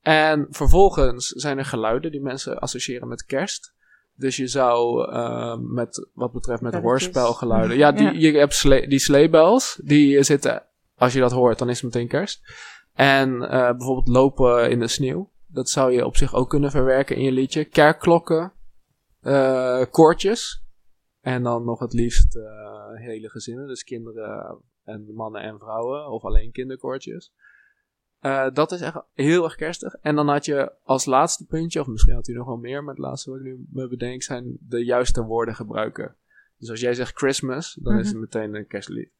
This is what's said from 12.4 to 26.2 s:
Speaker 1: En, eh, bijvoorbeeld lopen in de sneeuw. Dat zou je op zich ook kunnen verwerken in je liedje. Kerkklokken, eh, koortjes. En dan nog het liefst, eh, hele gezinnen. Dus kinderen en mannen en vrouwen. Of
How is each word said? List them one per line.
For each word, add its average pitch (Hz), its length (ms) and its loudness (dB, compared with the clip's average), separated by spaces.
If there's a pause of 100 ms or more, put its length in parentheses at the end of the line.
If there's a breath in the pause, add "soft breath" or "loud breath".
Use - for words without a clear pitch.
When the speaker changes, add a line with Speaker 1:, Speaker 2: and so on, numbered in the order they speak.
Speaker 1:
En, 135 480 2
eh, 127 280 0
bijvoorbeeld 127 380 0
lopen 123 640 4
in 120 100 0
de 117 80 -2
sneeuw. 147 440 -4 (160)
Dat 131 220 -8
zou 131 220 2
je 123 140 2
op - 120 4
zich 135 160 6
ook 131 160 0
kunnen 143 220 0
verwerken 135 440 0
in 131 80 -4
je 135 80 0
liedje. 135 340 -2
Kerkklokken, 165 880 2 (680)
eh, 131 600 0 (100)
koortjes. 170 720 2 (580)
En 127 220 -4
dan 120 220 -4
nog 117 140 -4
het 117 140 -6
liefst, 117 420 6
eh, 113 80 -6 (500)
hele 110 360 -14
gezinnen. 120 380 -14
Dus 127 160 -14
kinderen 110 760 -8 (260)
en 107 300 -16
mannen 110 280 -8
en 107 180 -12
vrouwen. 120 520 -8
Of 110 120 -8